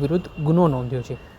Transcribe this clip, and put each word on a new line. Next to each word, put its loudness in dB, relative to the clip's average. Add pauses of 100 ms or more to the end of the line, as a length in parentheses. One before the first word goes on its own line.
વિરુદ્ધ -4
ગુનો 4
નોંધ્યો -2
છે. -12